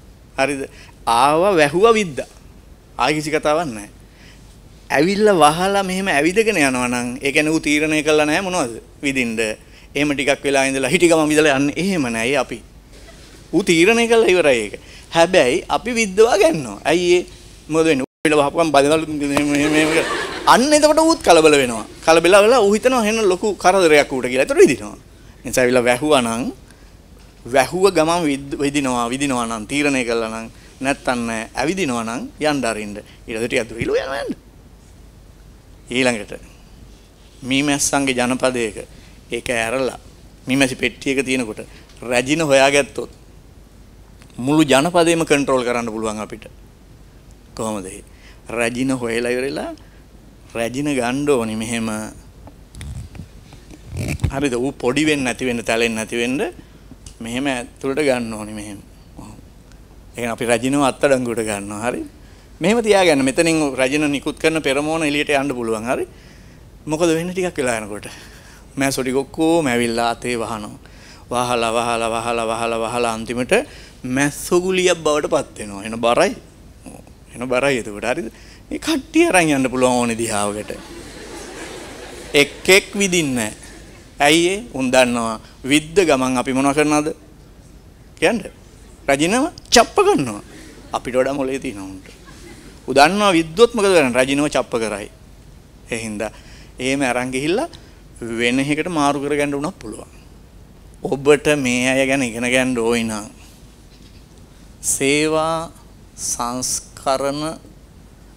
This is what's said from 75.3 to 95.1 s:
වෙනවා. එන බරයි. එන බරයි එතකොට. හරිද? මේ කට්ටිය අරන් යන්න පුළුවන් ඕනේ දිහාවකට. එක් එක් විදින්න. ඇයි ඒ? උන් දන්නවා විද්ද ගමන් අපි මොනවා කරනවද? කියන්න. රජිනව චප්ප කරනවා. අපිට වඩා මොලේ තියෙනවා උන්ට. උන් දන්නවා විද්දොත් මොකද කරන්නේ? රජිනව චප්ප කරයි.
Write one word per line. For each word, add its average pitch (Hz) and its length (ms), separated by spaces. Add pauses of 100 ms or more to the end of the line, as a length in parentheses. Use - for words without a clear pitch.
වෙනවා. 101 260
එන 110 140
බරයි. 120 380 (960)
එන 113 120
බරයි 127 340
එතකොට. 104 280
හරිද? 131 260 (320)
මේ - 160
කට්ටිය 320 480
අරන් 175 240
යන්න 135 180
පුළුවන් 127 260
ඕනේ 120 200
දිහාවකට. 104 560 (1600)
එක් - 360
එක් 196 240
විදින්න. 175 460 (800)
ඇයි 160 300
ඒ? 196 220
උන් 131 220
දන්නවා 120 480 (220)
විද්ද 156 360
ගමන් 131 400
අපි 123 160
මොනවා 135 200
කරනවද? 151 420 (960)
කියන්න. 202 300 (640)
රජිනව 175 420 (200)
චප්ප - 300
කරනවා. 233 460 (460)
අපිට 117 260
වඩා 131 180
මොලේ 135 260
තියෙනවා 107 260
උන්ට. 95 220 (760)
උන් 127 120
දන්නවා 190 360
විද්දොත් 165 420
මොකද 202 160
කරන්නේ? 151 260
රජිනව 139 320
චප්ප 135 280
කරයි. 107 340 (760)